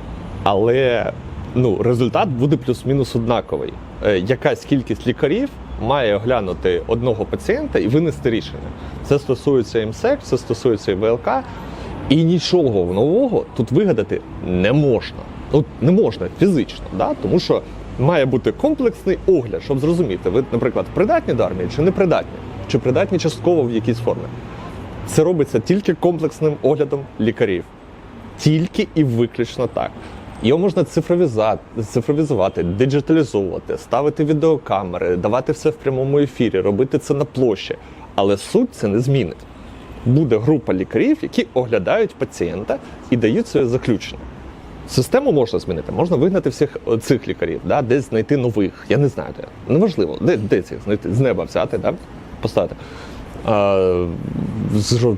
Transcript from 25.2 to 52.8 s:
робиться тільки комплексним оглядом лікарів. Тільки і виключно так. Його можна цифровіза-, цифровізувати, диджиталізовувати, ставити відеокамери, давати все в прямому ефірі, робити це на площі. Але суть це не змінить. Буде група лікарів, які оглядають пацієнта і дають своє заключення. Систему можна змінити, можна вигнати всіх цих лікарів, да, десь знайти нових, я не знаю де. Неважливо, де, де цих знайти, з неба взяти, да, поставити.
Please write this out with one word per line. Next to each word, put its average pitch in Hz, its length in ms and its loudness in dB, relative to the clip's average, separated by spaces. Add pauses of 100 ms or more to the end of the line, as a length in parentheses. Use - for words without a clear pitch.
робиться 151 360 2
тільки 185 340 0
комплексним 156 680 0
оглядом 139 380 0 (200)
лікарів. 110 440 0 (760)
Тільки 160 580 2
і 160 80 4
виключно 120 640 0
так. - 240 -4 (520)
Його 135 160 4
можна 185 240 2
цифровіза-, 131 760 2 (260)
цифровізувати, 117 800 0
диджиталізовувати, 117 1120 0
ставити 147 480 0
відеокамери, 101 920 0
давати 113 340 0
все - 180 -2
в 151 60 0
прямому 135 440 0
ефірі, 147 400 2
робити 101 380 2
це - 160 -2
на 139 120 0
площі. 123 500 0 (400)
Але 101 220 4
суть - 380 0
це 110 120 -2
не 101 120 2
змінить. 127 380 0 (680)
Буде 123 320 4
група 120 360 2
лікарів, 113 480 2
які - 320 -2
оглядають 123 600 2
пацієнта 98 640 -4 (320)
і 127 80 2
дають 117 300 2
своє 143 200 2
заключення. 117 540 -2 (680)
Систему 247 440 2
можна 120 280 2
змінити, 82 320 -6
можна 160 260 0
вигнати 180 320 2
всіх - 280 -2 (240)
цих - 260 0
лікарів, 82 380 -4
да, 120 160 2
десь 127 280 0
знайти 113 280 0
нових, 107 520 0
я 104 80 4
не 143 100 4
знаю 73 300 -6
де. - 360 -6
Неважливо, 151 480 2
де, 143 160 4
де 107 240 2
цих - 220 -12
знайти, 101 300 -2
з 117 60 2
неба 101 240 2
взяти, - 340 -2
да, - 160 0 (480)
поставити. - 340 0 (680)